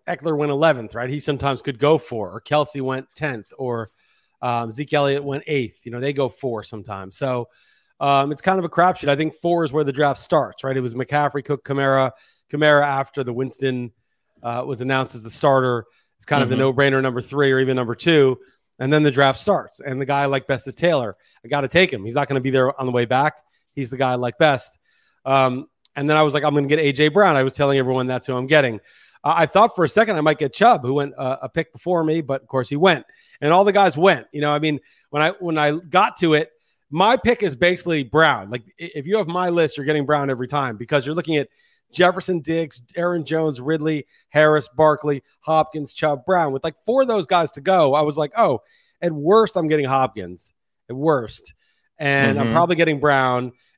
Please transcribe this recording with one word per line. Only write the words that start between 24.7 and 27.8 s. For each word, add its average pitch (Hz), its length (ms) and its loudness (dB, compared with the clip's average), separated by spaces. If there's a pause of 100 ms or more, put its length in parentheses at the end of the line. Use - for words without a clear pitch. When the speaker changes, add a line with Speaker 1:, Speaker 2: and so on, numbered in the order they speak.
Speaker 1:
Um, 135 440 0 (280)
and 143 140 -2
then 151 80 4
I 156 60 6
was 147 100 2
like, 143 100 0
"I'm 147 120 0
gonna 143 100 2
get 151 140 2
A 147 120 2
J 147 180 2
Brown." 180 260 4
I 131 80 4
was 131 100 -2
telling 139 240 0
everyone 127 300 0